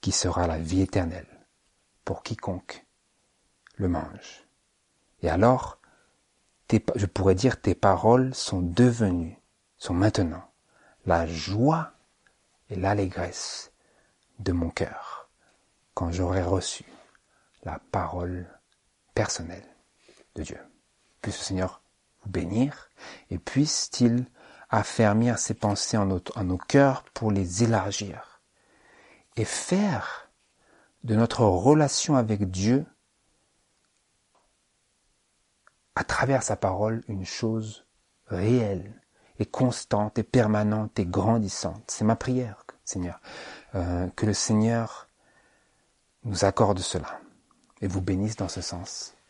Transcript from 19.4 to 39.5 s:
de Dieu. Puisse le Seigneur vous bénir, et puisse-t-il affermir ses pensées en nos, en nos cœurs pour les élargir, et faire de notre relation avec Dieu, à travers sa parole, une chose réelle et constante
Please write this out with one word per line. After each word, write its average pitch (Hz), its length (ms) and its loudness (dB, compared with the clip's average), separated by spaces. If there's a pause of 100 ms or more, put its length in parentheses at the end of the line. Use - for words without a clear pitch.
de 82 80 -8
Dieu. - 160 -12 (640)
Puisse - 160 -6
le - 60 -10
Seigneur 92 360 -4 (420)
vous 104 80 -12
bénir, 101 600 -2 (400)
et 90 80 -6
puisse-t-il 123 880 0 (420)
affermir 110 680 2
ses - 160 -4
pensées 104 420 -2
en 104 100 2
nos, 95 140 0 (140)
en 110 100 -4
nos 90 140 -2
cœurs 139 460 4 (100)
pour 110 160 0
les 95 320 0
élargir, 101 800 -2 (960)
et 113 80 0
faire - 840 -2 (760)
de 117 100 0
notre 113 300 4
relation 135 720 4
avec 107 340 0
Dieu, 104 340 2 (3000)
à - 80 -4
travers - 400 0
sa 104 140 -4
parole, 107 500 -2
une 95 180 -6
chose 110 600 -6 (400)
réelle 104 760 0 (380)
et 110 80 0
constante 107 720 0